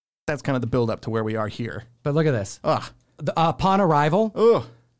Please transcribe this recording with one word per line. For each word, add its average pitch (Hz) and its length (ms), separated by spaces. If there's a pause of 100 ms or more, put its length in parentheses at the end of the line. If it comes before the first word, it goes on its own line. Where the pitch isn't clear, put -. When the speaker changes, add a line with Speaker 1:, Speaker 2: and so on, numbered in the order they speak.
(280)
Speaker 1:
that's 151 160
kind 143 120
of 123 60
the 127 60
build 120 240
up 98 100
to - 80
where 113 140
we 110 120
are 110 120
here. 110 380 (180)
Speaker 2:
But 147 100
look 156 140
at 151 40
this. 104 320
Speaker 1:
Ugh. 139 200 (340)
Speaker 2:
The, 143 180
upon 190 460
arrival, 160 540
Speaker 1:
Ugh. 208 280 (360)